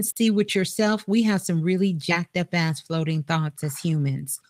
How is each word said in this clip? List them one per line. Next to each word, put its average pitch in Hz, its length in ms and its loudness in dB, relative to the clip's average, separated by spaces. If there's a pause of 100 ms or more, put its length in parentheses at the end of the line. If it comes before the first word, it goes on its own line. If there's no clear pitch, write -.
see 226 280 0
with 208 240 0
yourself, 208 520 0
we 220 160 4
have 208 180 2
some 165 200 0
really 185 320 2
jacked 170 440 -2
up 175 160 -4
ass 160 280 0
floating 160 420 -2
thoughts 156 400 -2
as 143 160 -4
humans. 143 600 -2 (100)